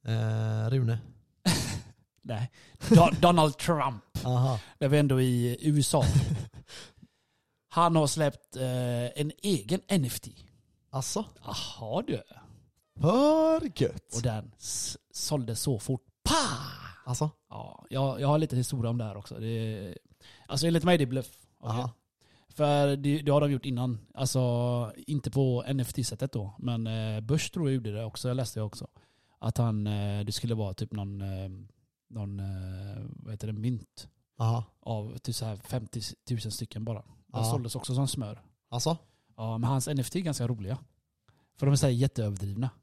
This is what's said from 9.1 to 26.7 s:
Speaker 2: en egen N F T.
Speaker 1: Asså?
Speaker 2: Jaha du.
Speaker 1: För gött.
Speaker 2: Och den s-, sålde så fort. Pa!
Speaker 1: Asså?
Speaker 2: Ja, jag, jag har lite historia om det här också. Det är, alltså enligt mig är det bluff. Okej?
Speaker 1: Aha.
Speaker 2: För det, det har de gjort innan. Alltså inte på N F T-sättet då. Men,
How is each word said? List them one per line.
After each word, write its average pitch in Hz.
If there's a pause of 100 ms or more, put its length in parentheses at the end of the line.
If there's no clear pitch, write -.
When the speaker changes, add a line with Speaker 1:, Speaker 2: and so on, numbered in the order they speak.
Speaker 2:
en 151 (100)
egen 170
N 185
F -
T. 107 (600)
Speaker 1:
Asså? 202 (200)
Speaker 2:
Jaha -
du. 147 (800)
Speaker 1:
För 302
gött. -
Speaker 2:
Och 117
den 110
s-, - (120)
sålde 117
så 131
fort. - (200)
Pa! - (760)
Speaker 1:
Asså? 151 (200)
Speaker 2:
Ja, -
jag, 135
jag 139
har 151
lite 151
historia 120
om 120
det 113
här 104
också. 104
Det 110
är, 110 (480)
alltså 147
enligt 165
mig 180
är 165
det 139
bluff. 127 (200)
Okej? 117
Speaker 1:
Aha. 127 (580)
Speaker 2:
För 143
det, 143
det 143
har 147
de 143
gjort 131
innan. 123 (160)
Alltså 120 (140)
inte 147
på 127
N 135
F 123
T-sättet 135
då. 101
Men, 117